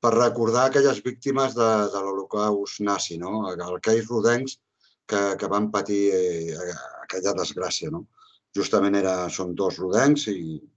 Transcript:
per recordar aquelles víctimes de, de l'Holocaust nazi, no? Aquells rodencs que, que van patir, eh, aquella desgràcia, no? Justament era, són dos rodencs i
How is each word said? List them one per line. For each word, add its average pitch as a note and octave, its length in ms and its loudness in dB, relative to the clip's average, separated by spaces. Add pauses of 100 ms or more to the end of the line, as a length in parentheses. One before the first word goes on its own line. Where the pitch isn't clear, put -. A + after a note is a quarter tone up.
per A2+ 120 4
recordar A#2 500 4
aquelles C#3 380 4
víctimes C3 540 -2
de, A#2 120 4 (240)
de G2 80 -2
l'Holocaust G2+ 840 -2
nazi, F2+ 340 -2
no? G2+ 300 -4
Aquells F2+ 580 -2
rodencs A#2+ 480 0 (520)
que, G#2 120 0 (160)
que F#2+ 140 -4
van G#2+ 200 0
patir, G2+ 300 0 (140)
eh, F2 580 -2 (300)
aquella F#2+ 340 -2
desgràcia, F2 560 -4
no? F2+ 140 -8 (480)
Justament G2 420 2
era, F#2+ 180 2 (140)
són F2+ 260 -6
dos F#2 240 0
rodencs A2+ 540 2
i D#2+ 240 -6 (200)